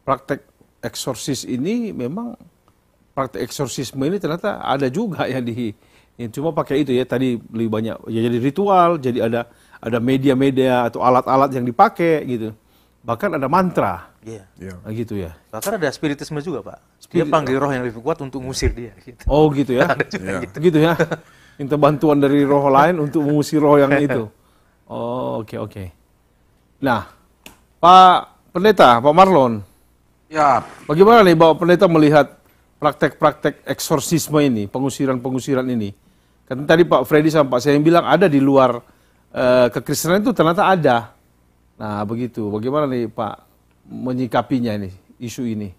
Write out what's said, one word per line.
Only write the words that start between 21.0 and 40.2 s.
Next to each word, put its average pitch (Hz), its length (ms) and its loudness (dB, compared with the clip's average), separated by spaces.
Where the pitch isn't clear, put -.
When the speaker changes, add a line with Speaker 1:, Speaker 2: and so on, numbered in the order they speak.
Speaker 1:
Minta 143 200 -6
bantuan 147 420 2
dari 143 240 2
roh 139 260 2
lain 151 320 4
untuk 147 220 -2
mengusir 147 360 0
roh 147 180 4
yang 143 180 4
itu. 131 340 -2
Oh, 120 540 -8
oke, 110 160 -14
oke. 107 280 -12
Nah, 120 300 -2
Pak 180 400 8
Pendeta, 180 480 6
Pak 139 140 2
Marlon. 143 520 4
Speaker 4:
Ya. 143 340 2
Speaker 1:
Bagaimana 202 380 6
nih 175 120 6
Bapak 160 240 6
Pendeta 175 280 2
melihat 151 500 4
praktek-praktek 147 880 -2
eksorsisme 143 720 -4
ini, 123 280 0
pengusiran-pengusiran 131 1000 -4
ini? 107 300 -6
Kan 135 220 -10
tadi 165 180 4
Pak 151 220 2
Freddy 151 240 2
sama 147 220 2
Pak 123 120 0
Seheng 143 180 2
bilang 165 240 2
ada 160 220 2
di 143 120 2
luar, 135 380 4
eh, 127 400 2
kekristenan 160 500 -2